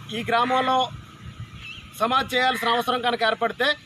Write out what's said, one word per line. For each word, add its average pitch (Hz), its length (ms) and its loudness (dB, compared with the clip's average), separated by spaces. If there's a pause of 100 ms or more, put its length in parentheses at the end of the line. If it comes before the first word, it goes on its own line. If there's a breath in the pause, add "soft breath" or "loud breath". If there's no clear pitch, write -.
(120)
ఈ 226 160 -4
గ్రామంలో 254 600 4 (1120)
సమాధి 254 360 2
చేయాల్సిన 247 320 2
అవసరం 240 320 2
కనుక 240 220 0
ఏర్పడితే 233 640 2